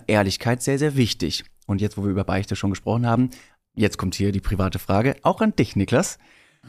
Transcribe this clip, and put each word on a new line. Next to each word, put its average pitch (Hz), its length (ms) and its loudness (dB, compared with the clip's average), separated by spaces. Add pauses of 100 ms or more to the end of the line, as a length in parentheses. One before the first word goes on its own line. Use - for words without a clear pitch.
Ehrlichkeit 107 560 0
sehr, 139 160 0
sehr 147 180 0
wichtig. 104 500 0 (200)
Und 98 160 0
jetzt, 104 160 -2
wo 98 60 -2
wir 101 80 0
über 95 140 0
Beichte 95 300 -2
schon 98 140 -2
gesprochen 110 380 0
haben, 123 240 2 (440)
jetzt 104 220 2
kommt 95 160 -4
hier 98 180 0
die 98 80 -2
private 95 380 0
Frage, 110 460 0
auch 180 180 0
an 220 140 2
dich, - 200 0
Niklas. 117 440 0 (500)